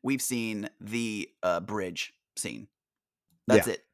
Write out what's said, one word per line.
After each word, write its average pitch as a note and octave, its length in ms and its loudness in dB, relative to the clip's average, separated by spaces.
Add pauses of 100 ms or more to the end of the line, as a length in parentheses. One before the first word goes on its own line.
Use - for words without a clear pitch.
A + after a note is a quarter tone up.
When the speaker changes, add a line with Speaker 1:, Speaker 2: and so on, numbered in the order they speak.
Speaker 1:
we've C3 180 0
seen A2 480 -2 (100)
the, G#2+ 500 -4 (140)
uh, F2 160 4
bridge F#2 540 -6 (240)
scene. B1 320 -8 (800)
That's - 200 8
Speaker 2:
Yeah. A2 60 0
Speaker 1:
it. - 200 -8